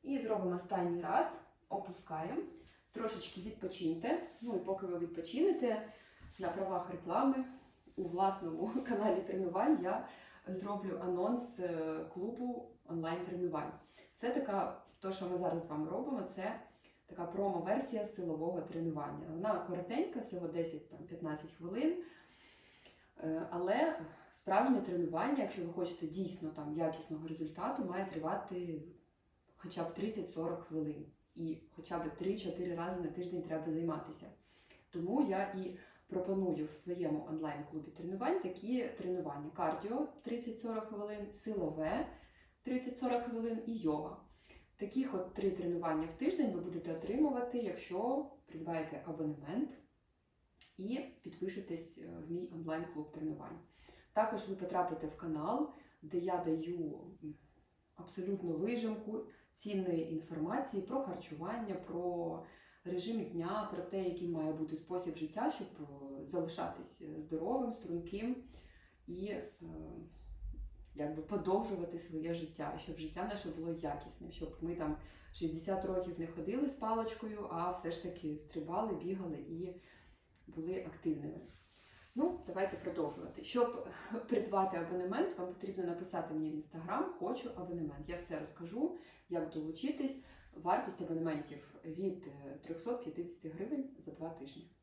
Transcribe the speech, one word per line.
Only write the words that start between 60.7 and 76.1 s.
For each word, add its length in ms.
про 180
харчування, 720
про 680
режим 400
дня, 480
про 80
те, 220
яким 280
має 220
бути 220
спосіб 400
життя, 360
щоб, 160
е, 460
залишатись, 760
е, 200
здоровим, 520
струнким 640
і, 180
е, 260
якби 260
подовжувати 800
своє 340
життя, 500
щоб 160
життя 320
наше 180
було 240
якісним, 580
щоб 300
ми 140
там 220
шістдесят 520
років 340